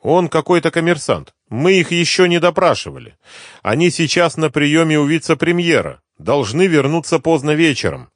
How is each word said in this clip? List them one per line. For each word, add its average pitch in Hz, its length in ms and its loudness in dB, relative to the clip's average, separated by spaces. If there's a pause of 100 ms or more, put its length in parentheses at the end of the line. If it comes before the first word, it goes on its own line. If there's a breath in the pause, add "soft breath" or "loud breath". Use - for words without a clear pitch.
Он 165 280 0
какой-то 165 420 0
коммерсант. 156 640 -2 (140)
Мы 156 260 0
их 175 180 0
еще 170 340 0
не 175 140 2
допрашивали. 147 760 -2 (460 loud breath)
Они 151 280 2
сейчас 170 460 0
на 156 140 -2
приеме 151 480 2
у 147 60 2
вице-премьера. 156 960 -2 (180)
Должны 123 480 0
вернуться 156 520 0
поздно 151 320 0
вечером. 127 640 -2